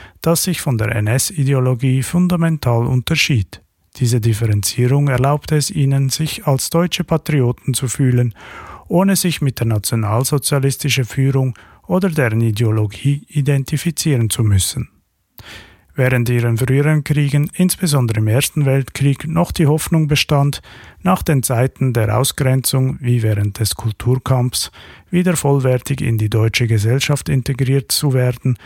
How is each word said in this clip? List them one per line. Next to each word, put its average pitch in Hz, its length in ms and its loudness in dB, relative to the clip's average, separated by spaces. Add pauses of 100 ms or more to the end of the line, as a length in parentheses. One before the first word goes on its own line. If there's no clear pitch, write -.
(220)
das 165 220 0
sich 180 180 -4
von 123 160 -2
der 107 180 -2
N-S-Ideologie 127 1040 0
fundamental 165 840 0
unterschied. 127 760 -2 (340)
Diese 120 240 0
Differenzierung 117 880 0
erlaubte 139 480 0
es 147 140 -2
ihnen, 139 380 0
sich - 380 -6
als 135 240 0
deutsche 170 340 0
Patrioten 135 720 0
zu 127 140 -4
fühlen, 123 460 0 (520)
ohne 190 300 2
sich 170 260 -2
mit 135 180 -2
der 117 60 0
nationalsozialistischen 127 1400 0
Führung 131 540 -2 (280)
oder 185 220 0
deren 123 320 0
Ideologie 110 880 0
identifizieren 139 1040 -2
zu 117 140 -2
müssen. 98 440 0 (1080)
Während 127 340 2
ihren 120 300 0
früheren 139 440 2
Kriegen, 147 520 0
insbesondere 139 640 0
im 107 80 2
Ersten 139 380 0
Weltkrieg, 135 600 0
noch 165 240 0
die 160 160 2
Hoffnung 156 400 2
bestand, 143 560 0 (400)
nach 185 220 0
den 139 180 2
Zeiten 131 500 0
der 110 240 0
Ausgrenzung, 131 840 0
wie 120 240 0
während 104 340 0
des 110 160 -2
Kulturkampfs, 123 960 -2 (400)
wieder 175 260 0
vollwertig 131 640 0
in 117 160 0
die 107 140 0
deutsche 110 380 0
Gesellschaft 113 600 0
integriert 135 640 0
zu 147 220 0
werden, 123 540 0